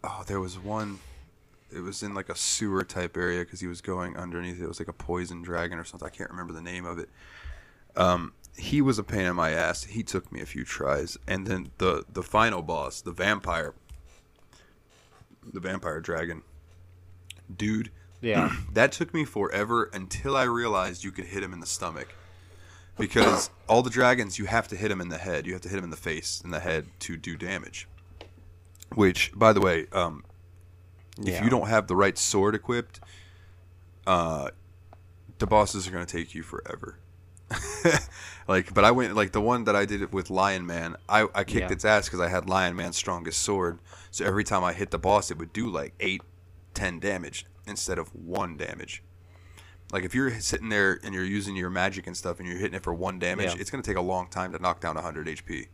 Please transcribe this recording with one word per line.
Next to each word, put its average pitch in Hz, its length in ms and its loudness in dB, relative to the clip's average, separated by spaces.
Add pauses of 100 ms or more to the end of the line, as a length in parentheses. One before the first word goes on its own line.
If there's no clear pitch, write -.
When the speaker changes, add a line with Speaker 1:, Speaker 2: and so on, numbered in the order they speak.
Speaker 1:
oh, - 240 -8
there 98 140 -2
was 92 180 -6
one, 101 400 -6 (720)
it - 80 -10
was 98 220 -8
in, 101 120 -8
like, 98 140 -6
a 90 60 -6
sewer 95 480 0
type 87 340 -4
area 87 280 0
'cause 90 160 -14
he 90 80 -6
was 87 120 -10
going 90 360 -4
underneath. 87 440 -8
It 85 60 -6
was, 82 140 -8
like, 82 80 -8
a 85 40 -10
poison 87 500 -6
dragon 87 360 -4
or 82 60 -10
something. 78 220 -12
I 80 40 -8
can't - 200 -12
remember 87 220 -10
the 82 80 -10
name 87 240 -8
of 85 140 -8
it. 82 100 -10 (840)
Um, 90 380 4 (260)
he 143 240 4
was 131 160 4
a 104 60 -2
pain 98 220 0
in 90 100 2
my 80 160 4
ass. 82 320 0
He 104 180 -6
took - 300 -4
me - 80 -8
a - 60 -8
few 65 180 -6
tries. 69 520 -2 (120)
And 95 180 -2
then 95 320 -4
the, 92 340 2
the 92 120 -6
final 107 380 2
boss, 73 380 -4
the 90 120 -10
vampire, 87 640 0 (1700)
the - 160 -12
vampire 85 400 -4
dragon. 82 420 -4 (1120)
Dude, 107 360 0 (300)
Speaker 2:
Yeah. 107 420 2
Speaker 1:
<clears throat> - 100 -8
that 127 200 6
took - 220 -4
me 156 100 0
forever 107 680 0
until 101 440 -4
I 127 80 4
realized 104 600 0
you 98 60 -6
could 92 160 -10
hit 95 160 -4
him 92 100 -6
in 90 80 -10
the 82 60 -10
stomach. 82 480 -6 (840)
Because 104 500 4 (180)
all 117 160 8
the 127 80 2
dragons, 123 480 4
you 104 60 -4
have 107 240 0
to 101 80 -8
hit 104 140 0
him 95 100 -2
in 87 80 -4
the 80 100 -6
head. 85 280 -2
You 90 80 -4
have 90 80 -10
to 90 80 -10
hit 98 80 -4
him 92 60 -4
in 82 60 -8
the 78 60 -10
face, 80 480 -4
in 87 60 -8
the 80 100 -2
head 80 260 0 (140)
to 87 160 -6
do 82 200 -8
damage. - 520 -8 (1080)
Which, 98 400 4
by 110 200 8
the 98 60 6
way, 85 320 4
um, 82 300 0 (960)
if 104 100 -4
Speaker 2:
Yeah. 90 160 -2
Speaker 1:
you 117 60 6
don't 127 180 4
have 107 180 6
the 90 100 2
right 98 220 6
sword 104 360 4
equipped, 120 460 -4 (1080)
uh, 82 440 2 (880)
the 110 80 0
bosses 101 420 4
are - 20 -6
gonna 87 160 -4
take 85 280 -6
you 82 80 -8
forever. - 560 -10 (520)
<laughs> - 580 2 (400)
Like, 95 260 2
but 101 100 10
I 113 60 12
went, 120 240 2
like, 104 160 4
the 110 100 2
one 120 240 2
that 104 120 4
I 101 80 6
did 101 180 -4
it 87 100 -6
with 92 160 -2
Lion 92 380 2
Man, 82 300 -6 (120)
I, 107 260 6
I 101 100 2
kicked 92 260 0
Speaker 2:
Yeah. - 20 2
Speaker 1:
its 90 120 -4
ass 107 240 6
'cause 90 100 -4
I 87 80 2
had 90 220 0
Lion 92 260 4
Man's 87 220 -4
strongest 85 460 -2
sword. 90 360 0 (320)
So - 140 -4
every 98 180 2
time 98 220 2
I 90 80 2
hit 92 180 -4
the - 80 -2
boss, 95 320 4
it 80 80 -6
would 80 140 -10
do, 113 160 -2
like, 73 320 -6
eight, 95 220 -2 (520)
ten 90 240 -2
damage 90 480 -4 (220)
instead 95 280 -4
of 82 160 -4
one 87 440 -6
damage. - 480 -10 (880)
Like, 95 100 0
if 90 140 -2
you're 127 240 2
sitting - 280 -2
there 101 360 6
and 98 100 -8
you're 92 100 -2
using 98 300 -2
your 90 160 -2
magic 92 380 0
and 90 80 -10
stuff 87 240 -6
and 90 80 -8
you're 87 100 -6
hitting 95 160 -2
it 95 80 -6
for 90 120 -2
one 90 260 -4
damage, 90 340 0
Speaker 2:
Yeah. 87 60 -8
Speaker 1:
it's 98 100 -6
gonna 127 140 -6
take 104 120 0
a 90 40 2
long 92 280 -2
time 92 240 -4
to 85 60 -8
knock 90 220 0
down 80 160 -2
a 78 60 -6
hundred 80 260 -6
H 78 180 -8
P. 73 260 -8